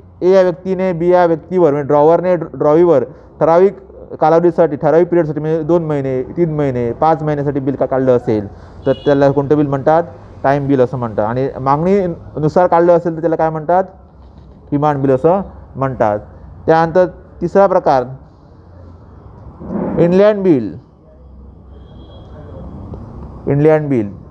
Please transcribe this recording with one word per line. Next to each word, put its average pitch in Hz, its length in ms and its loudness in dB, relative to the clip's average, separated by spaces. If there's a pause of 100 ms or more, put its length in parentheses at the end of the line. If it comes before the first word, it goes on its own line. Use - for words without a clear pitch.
(220)
ए 175 80 2
या 190 120 6
व्यक्तीने 185 500 -2
बी 175 200 0
या 180 140 4
व्यक्तीवर, 165 460 0
म्हणजे 143 140 -2
ड्रॉवरने, 165 500 2
ड्रॉ-, 156 220 -8
drawer 151 460 4 (360)
ठराविक 175 380 2 (420)
कालावधीसाठी, 165 560 2
ठराविक 165 320 2
पिरियडसाठी, 156 320 -2
म्हणजे 156 220 -2
दोन 165 220 0
महिने, 135 380 -4
तीन 156 320 -4
महिने, 123 380 -2
पाच 156 300 0
महिन्यासाठी 147 380 -4
बिल 135 140 -4
का-, 135 120 -2
काढलं 131 300 0
असेल, 110 300 -2 (400)
तर 135 60 2
त्याला 139 380 2
कोणतं 139 260 0
bill 151 100 0
म्हणतात? 139 360 0 (400)
Time 139 260 0
bill 139 120 2
असं 123 180 0
म्हणतात. 110 280 -4
आणि 127 220 -4 (120)
मागणीनुसार 170 1040 0
काढलं 175 260 4
असेल, 170 240 0
तर 160 40 -10
त्याला 160 160 0
काय 160 140 0
म्हणतात? 160 340 0 (840)
डिमांड 143 320 0
बिल 139 120 2
असं 165 260 2 (360)
म्हणतात. 120 420 -2 (480)
त्यानंतर 165 400 2 (340)
तिसरा 196 260 2
प्रकार, 175 380 0 (2000)
इनलँड 196 420 2
बिल. 123 320 0 (2750)
इनलँड 151 360 2
बिल. 110 220 -2 (200)